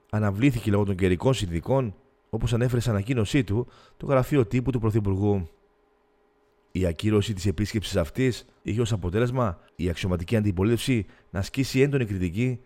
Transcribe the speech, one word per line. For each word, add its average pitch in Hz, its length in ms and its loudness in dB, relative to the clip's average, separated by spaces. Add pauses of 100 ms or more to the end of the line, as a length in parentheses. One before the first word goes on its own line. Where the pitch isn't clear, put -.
(120)
αναβλήθηκε 107 600 2
λόγω 101 120 4
των 98 120 -2
καιρικών 92 380 2
συνθηκών, 101 640 -2 (340)
όπως 117 240 -2
ανέφερε 120 280 0
σε 120 80 -2
ανακοίνωσή 110 540 0
του 104 240 -2 (300)
το - 80 -12
γραφείο 135 400 4
τύπου 127 260 -2
του 120 80 -2
Πρωθυπουργού. 101 680 0 (1300)
Η 90 100 0
ακύρωση 104 480 0
της 92 120 -6
επίσκεψης 101 500 -2
αυτής 113 500 0 (160)
είχε 107 200 -2
ως 104 100 0
αποτέλεσμα 110 680 -2 (160)
η 87 140 -2
αξιωματική 90 460 -2
αντιπολίτευση 104 720 2 (240)
να 95 100 -4
ασκήσει 131 420 0
έντονη 139 240 2
κριτική 101 600 -2